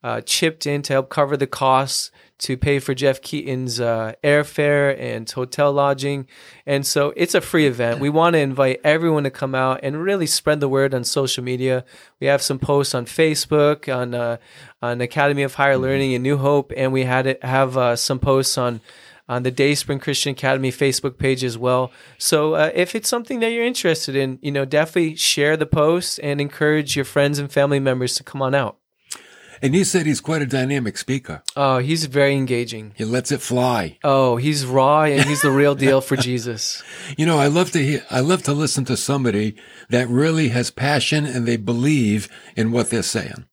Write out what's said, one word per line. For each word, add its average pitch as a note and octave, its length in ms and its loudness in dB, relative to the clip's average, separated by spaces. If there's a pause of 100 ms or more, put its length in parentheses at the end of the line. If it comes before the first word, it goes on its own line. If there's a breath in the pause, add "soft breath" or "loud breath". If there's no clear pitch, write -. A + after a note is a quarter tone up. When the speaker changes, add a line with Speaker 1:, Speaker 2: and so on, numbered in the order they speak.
Speaker 1:
uh, A#2 180 -4
chipped - 460 -2
in C#3+ 160 -2
to C#3+ 100 -2
help C3+ 160 0
cover C#3+ 260 0
the C3+ 120 0
costs C3+ 640 0 (280 soft breath)
to - 180 -4
pay C#3+ 220 0
for C3+ 140 -4
Jeff C3+ 280 0
Keaton's, B2+ 600 -6
uh, A2+ 320 -2 (100)
airfare D3 760 2
and A2+ 300 -8
hotel C#3+ 440 -2
lodging. C#3 540 0 (380 loud breath)
And C#3 200 -2
so D3 320 0
it's F3 180 0
a F3 60 4
free D#3 240 2
event. A#2+ 340 0
We C#3 100 0
wanna E3 280 4
invite C3+ 460 0
everyone D#3 400 2
to C3+ 80 -2
come C3+ 240 -6
out C3 280 0
and C#3+ 200 -4
really F#3+ 240 0
spread D3+ 320 0
the C#3+ 100 0
word C3+ 240 2
on B2 100 -2
social C3 400 -2
media. B2+ 400 -2 (360 loud breath)
We C#3 80 -2
have C#3 160 2
some C3+ 160 -2
posts C#3 360 0
on A#2+ 100 -4
Facebook, D3+ 880 2
on, B2 200 -4
uh, A#2+ 240 -2 (440 loud breath)
on A#2+ 200 -2
Academy C#3+ 400 0
of C3+ 140 -4
Higher C#3 180 4
Speaker 2:
Mm-hmm. C3 100 2
Speaker 1:
Learning C3+ 300 0
and B2 100 -2
New C#3+ 140 2
Hope, C#3 400 2
and C3 160 0
we C3 100 2
had B2+ 220 0
it, C3+ 180 -2
have, C3 340 0
uh, B2 180 2
some C3 240 -2
posts C3+ 400 2
on, A#2+ 200 -2 (500 loud breath)
on B2 140 -4
the B2+ 80 0
Dayspring C#3+ 480 0
Christian C#3+ 320 -4
Academy C3+ 420 0
Facebook C3+ 440 -2
page C3+ 240 0
as A#2+ 160 -4
well. B2+ 320 0 (280 loud breath)
So, D3+ 380 0
uh, D#3 180 4
if F3 220 0
it's - 120 -4
something A#3+ 320 -4
that A3+ 120 0
you're A#3 120 -2
interested E3+ 500 -2
in, C3 280 0
you D3 100 -4
know, C#3 140 0
definitely D#3+ 500 0
share D3+ 400 2
the D#3 120 -2
post E3 540 2
and C#3+ 200 -4
encourage D3 560 0
your C#3 80 -2
friends C#3+ 340 0
and C#3+ 100 -6
family C#3+ 300 2
members B2+ 360 -2
to - 100 -6
come C3+ 160 -8
on C3 120 0
out. C3+ 220 0 (840 loud breath)
Speaker 2:
And C3+ 120 2
you F#3 120 4
said F3 200 0
he's D3+ 140 0
quite D#3 220 -2
a C#3+ 60 -2
dynamic B2+ 500 -2
speaker. B2+ 460 -6 (120)
Speaker 1:
Oh, C3+ 220 2
he's D#3 300 -2
very C#3 280 2
engaging. A#2+ 600 -4
Speaker 2:
He A2+ 80 -4
lets B2 260 -2
it C#3+ 100 -2
fly. B2 640 0
Speaker 1:
Oh, C3+ 320 4
he's C#3 300 -2
raw C3+ 380 4
and C#3+ 200 4
he's D3 200 0
the C#3+ 80 4
real C#3+ 240 4
deal C3+ 260 4
for C3+ 160 -2
Speaker 2:
<laughs> B2 120 -2
Speaker 1:
Jesus. A#2 540 -6 (320 loud breath)
Speaker 2:
You D3+ 100 0
know, E3 120 4
I C#3+ 100 4
love D#3+ 240 2
to D3 140 0
hear, C#3+ 240 -2
I B2+ 120 0
love E3+ 220 2
to D3 100 0
listen C#3+ 320 -2
to A#2+ 120 -2
somebody A2 580 0 (340 loud breath)
that B2 200 0
really D3+ 400 2
has A#2+ 220 -2
passion D3 540 0
and B2 200 -4
they A#2+ 120 0
believe A#2 720 0 (300 loud breath)
in A2+ 160 0
what A#2 160 0
they're A2+ 140 -2
saying. - 500 -6